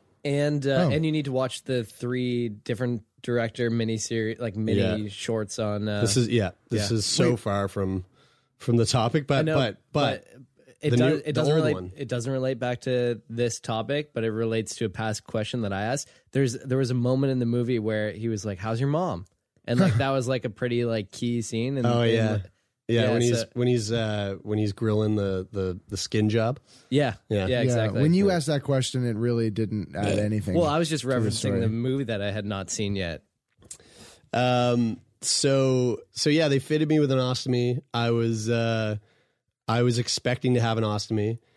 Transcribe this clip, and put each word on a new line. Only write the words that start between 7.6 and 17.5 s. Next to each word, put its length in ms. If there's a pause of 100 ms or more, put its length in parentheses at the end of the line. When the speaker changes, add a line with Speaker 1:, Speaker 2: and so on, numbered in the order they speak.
Speaker 3:
from, 360 (540)
from 200
the 80
topic, 420
but, 120
Speaker 1:
I 40
know, 120
Speaker 3:
but, 220 (160)
but 400
Speaker 1:
but 340 (140)
it 100
Speaker 3:
the 60
Speaker 1:
does, 20 (120)
Speaker 3:
new, 60
Speaker 1:
it 80
Speaker 3:
the 80
Speaker 1:
doesn't 200
Speaker 3:
old 80
Speaker 1:
relate, 140
Speaker 3:
one. 200
Speaker 1:
it 120
doesn't 260
relate 260
back 220
to 480
this 300
topic, 540
but 100
it 80
relates 460
to 80
a 40
past 340
question 380
that 120
I 100
asked. 260 (220)
There's, 220
there 240
was 140
a 40
moment 360
in 80
the 60
movie 340